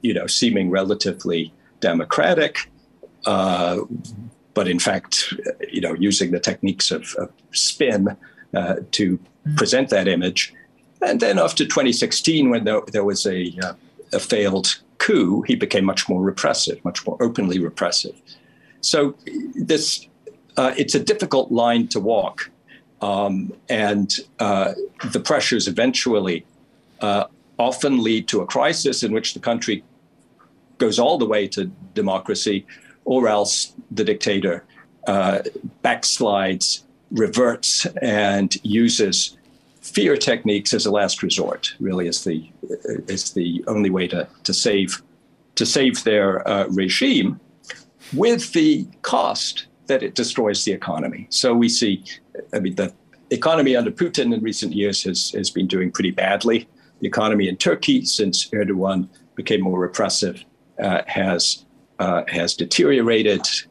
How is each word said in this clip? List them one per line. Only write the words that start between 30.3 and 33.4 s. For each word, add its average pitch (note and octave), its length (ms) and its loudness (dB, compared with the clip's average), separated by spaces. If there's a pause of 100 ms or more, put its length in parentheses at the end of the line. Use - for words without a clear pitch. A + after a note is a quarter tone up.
goes - 200 2
all D3 200 4
the A#2+ 80 0
way G#2+ 220 0
to G2 180 -6 (260)
democracy, G2 720 -2 (400)
or B2+ 240 2
else G#2 460 0 (160)